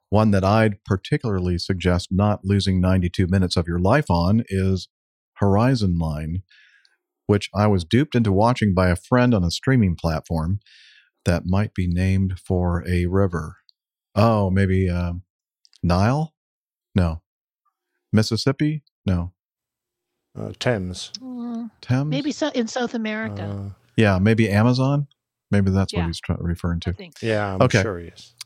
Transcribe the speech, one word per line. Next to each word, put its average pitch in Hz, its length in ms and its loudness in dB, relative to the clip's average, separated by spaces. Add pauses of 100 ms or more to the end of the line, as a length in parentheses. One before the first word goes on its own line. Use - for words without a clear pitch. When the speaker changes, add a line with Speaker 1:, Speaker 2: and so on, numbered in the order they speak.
Speaker 1:
One 107 220 4
that 95 120 2
I'd 107 420 2
particularly 95 720 -2
suggest 90 540 -2
not 101 340 2
losing 95 340 2
ninety-two 92 480 2
minutes 92 300 0
of 87 100 -2
your 87 120 -2
life 117 320 2
on 90 380 2
is 95 380 -2 (500)
Horizon 101 600 2
Line, 80 460 -6 (840)
which 104 300 2
I 101 120 2
was 95 160 2
duped 123 300 0
into 113 180 2
watching 107 440 2
by 92 140 4
a 87 60 4
friend 123 380 2
on 95 100 2
a 85 80 0
streaming 110 440 2
platform 82 640 -2 (680)
that 87 220 0
might 98 260 -2
be 92 140 -4
named 95 520 0
for 90 480 -2
a 87 200 0
river." 87 500 -2 (580)
Oh, 104 360 4
maybe, 95 360 2
uh, 87 260 -2 (680)
Nile? 107 540 0 (580)
No. 82 300 0 (880)
Mississippi? 135 720 0 (240)
No. 87 260 -2 (1040)
Speaker 2:
Uh, 104 220 -10
Thames. 92 600 -4
Speaker 3:
Mm, 240 520 -10 (100)
Speaker 1:
Thames? 135 300 -2
Speaker 3:
maybe 277 200 -4
so, 302 180 -4
in 233 180 -4
South 247 260 -6
America. 214 500 -8
Speaker 2:
Uh, 101 260 -8 (280)
Speaker 1:
Yeah, 101 220 4
maybe 110 320 2
Amazon? 131 560 2 (420)
Maybe 98 220 2
that's 95 220 0
what 87 80 -2
Speaker 3:
Yeah. 85 60 -2
Speaker 1:
he's 82 120 -6
try-, - 200 -6
referring 85 420 -4
to. 90 100 -4
Speaker 3:
I - 20 -6
think 170 240 -14
so. - 80 -10
Speaker 2:
Yeah, 104 300 -2
I'm 92 80 0
Speaker 1:
Okay. 120 180 4
Speaker 2:
sure 98 180 -2
he 85 100 -14
is. - 240 -20 (120)